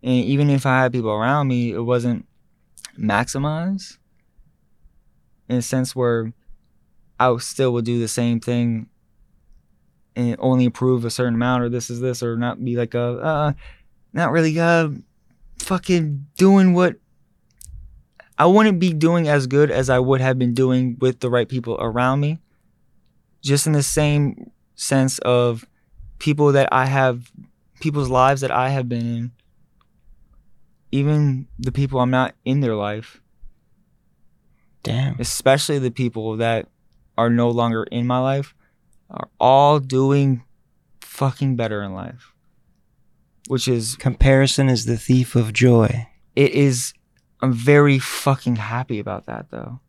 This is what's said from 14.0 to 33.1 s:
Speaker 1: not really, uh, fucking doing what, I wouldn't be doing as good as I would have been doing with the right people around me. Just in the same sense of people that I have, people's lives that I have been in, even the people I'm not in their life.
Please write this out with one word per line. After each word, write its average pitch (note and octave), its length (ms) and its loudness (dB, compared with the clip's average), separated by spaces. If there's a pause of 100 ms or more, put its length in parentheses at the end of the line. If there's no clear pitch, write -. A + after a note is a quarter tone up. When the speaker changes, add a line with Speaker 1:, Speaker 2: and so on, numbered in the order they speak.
Speaker 1:
not D#3+ 180 -2
really, D#3+ 260 0
uh, E3 300 2 (720)
fucking D#3+ 680 -2 (100)
doing F#3+ 360 6
what, F3+ 220 2 (1400)
I D3 80 2
wouldn't G3 340 4
be F3 140 0
doing E3 340 2
as C#3+ 200 2
good C#3+ 240 2
as C3 180 0
I B2+ 100 4
would B2+ 220 2
have C3 180 0
been B2 140 0
doing B2+ 480 0
with B2+ 180 0
the B2+ 100 -4
right A#2+ 200 0
people A#2 320 -6
around B2 400 -2
me. D3+ 180 -2 (1000)
Just C#3+ 260 0
in D#3 60 0
the C#3+ 100 0
same D3 680 -2 (240)
sense C3 460 -2
of B2 460 0 (520)
people D3 360 2
that C3+ 200 4
I C3 140 2
have, C3 440 0 (480)
people's D3 300 -2
lives C3 320 2
that C3+ 100 -4
I B2+ 180 0
have C3+ 200 -4
been A#2 160 -4
in, A#2 260 -6 (1600)
even C#3 560 0 (120)
the B2+ 120 -6
people C3+ 280 -2
I'm B2 100 2
not B2+ 240 0 (100)
in C3+ 180 0
their A#2 140 0
life. G#2 460 -8 (1600)